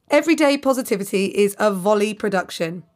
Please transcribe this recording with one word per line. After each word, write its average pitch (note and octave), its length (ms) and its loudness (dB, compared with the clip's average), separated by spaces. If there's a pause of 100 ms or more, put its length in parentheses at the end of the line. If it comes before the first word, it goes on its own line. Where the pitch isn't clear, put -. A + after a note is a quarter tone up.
(100)
Everyday D4 480 4
Positivity A3+ 680 -2
is G3+ 320 0
a G#3+ 140 2
Volley G#3 400 0
production. F3 720 -4 (120)